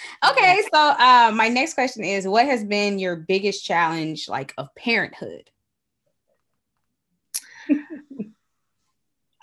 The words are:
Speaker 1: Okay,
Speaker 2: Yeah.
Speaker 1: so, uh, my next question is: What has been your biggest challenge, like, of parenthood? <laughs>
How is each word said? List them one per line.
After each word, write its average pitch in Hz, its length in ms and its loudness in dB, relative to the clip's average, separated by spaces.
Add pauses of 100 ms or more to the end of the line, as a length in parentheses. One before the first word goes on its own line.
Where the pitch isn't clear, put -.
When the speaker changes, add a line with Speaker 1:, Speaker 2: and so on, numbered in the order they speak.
(300)
Speaker 1:
Okay, 415 320 4
Speaker 2:
Yeah. 440 120 -4
Speaker 1:
so, 302 60 4
uh, 247 540 6
my 220 140 2
next 254 280 -2
question 247 280 -4
is: 190 240 -4
What 226 180 4
has 247 200 -2
been 202 340 -2
your 180 160 -4
biggest 196 500 -2
challenge, 160 600 -4
like, 131 300 -8
of 143 180 -10
parenthood? 180 760 -6 (2250)
<laughs> 285 680 -10 (1080)